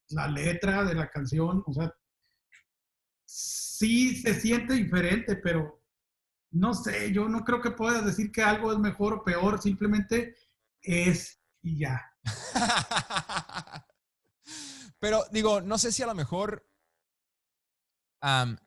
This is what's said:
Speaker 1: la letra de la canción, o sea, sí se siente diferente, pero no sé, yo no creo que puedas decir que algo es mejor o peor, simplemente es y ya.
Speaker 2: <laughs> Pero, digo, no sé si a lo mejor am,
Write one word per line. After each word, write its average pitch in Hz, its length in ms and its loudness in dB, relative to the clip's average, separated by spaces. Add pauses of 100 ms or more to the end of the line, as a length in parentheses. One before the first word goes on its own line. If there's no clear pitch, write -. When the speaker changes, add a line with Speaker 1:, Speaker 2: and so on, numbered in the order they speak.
(100)
Speaker 1:
la 151 180 -2
letra 175 560 0
de 175 100 0
la 156 160 -2
canción, 160 560 0
o 143 60 -2
sea, 165 200 -2 (1300)
sí - 880 0
se - 240 0
siente 233 340 2
diferente, 190 640 2
pero 160 460 -2 (680)
no 196 220 2
sé, 208 400 -2
yo 208 160 2
no 226 160 -2
creo 247 160 0
que 240 120 -2
puedas 226 340 0
decir 208 260 0
que 220 100 0
algo 214 300 2
es 214 60 0
mejor 208 340 0
o 208 120 -4
peor, 185 360 2
simplemente 208 720 0 (460)
es 175 580 0 (220)
y 160 200 -4
ya. 131 300 -4 (140)
Speaker 2:
<laughs> 202 1600 -4 (1120)
Pero, 214 320 2
digo, 214 300 2
no 196 160 -2
sé 233 160 0
si 269 100 -2
a 240 40 -2
lo 226 80 -2
mejor 185 520 -4 (1500)
am, 127 360 2 (100)